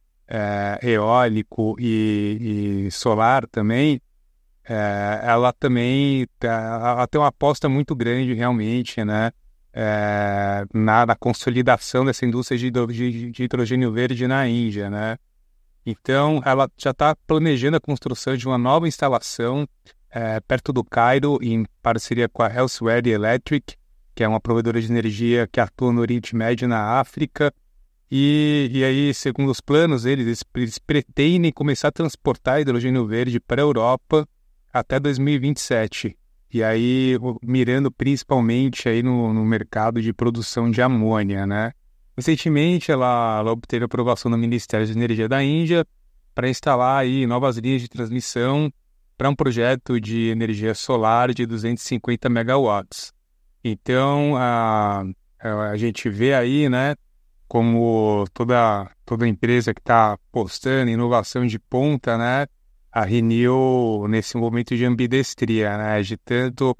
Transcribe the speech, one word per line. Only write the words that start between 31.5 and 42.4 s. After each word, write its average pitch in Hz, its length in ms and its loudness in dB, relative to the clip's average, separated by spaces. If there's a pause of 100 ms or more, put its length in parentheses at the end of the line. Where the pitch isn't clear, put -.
começar 147 360 0
a 147 40 0
transportar - 680 -2
hidrogênio 127 460 0
verde 117 320 -2
para 123 240 -2
a - 20 2
Europa 131 640 2 (440)
até 123 260 -2
dois 139 200 0
mil 143 160 2
e 139 40 0
vinte 135 200 -2
e - 20 -10
sete. 110 580 -2 (340)
E 117 100 0
aí, 123 580 2
o-, 120 200 -6
mirando 127 500 2
principalmente 127 960 0
aí 117 140 0
no, 120 300 0
no 110 120 0
mercado 113 580 -2
de 110 100 -2
produção 117 580 -2
de 113 120 2
amônia, 110 640 0
né? 107 260 -2 (440)
Recentemente, 160 760 0